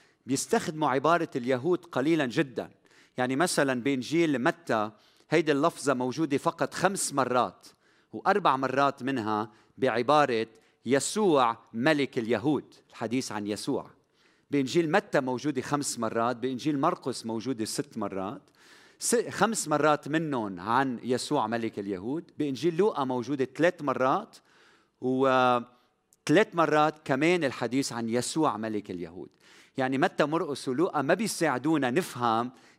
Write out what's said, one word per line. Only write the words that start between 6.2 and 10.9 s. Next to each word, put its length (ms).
فقط 360
خمس 380
مرات، 540
وأربع 440
مرات 460
منها 480
بعبارة 680
يسوع 720